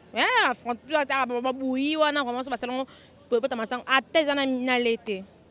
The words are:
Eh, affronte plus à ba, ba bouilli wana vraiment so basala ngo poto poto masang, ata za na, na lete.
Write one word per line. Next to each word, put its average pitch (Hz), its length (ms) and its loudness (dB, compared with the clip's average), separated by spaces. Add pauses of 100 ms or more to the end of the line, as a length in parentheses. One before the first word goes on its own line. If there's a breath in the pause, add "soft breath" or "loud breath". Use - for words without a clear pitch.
(120)
Eh, 247 120 0 (200)
affronte 240 360 -2
plus 302 160 -2
à 294 80 2
ba, 254 360 -2
ba 262 120 0
bouilli 269 440 -2
wana 294 280 2
vraiment 247 180 -4
so 269 80 -12
basala 247 220 -4
ngo 262 120 -4 (440 loud breath)
poto 233 140 2
poto 262 120 -2
masang, 233 320 -4
ata 269 380 2
za 285 100 2
na, 277 100 0
na 254 320 0
lete. 226 460 -2 (280)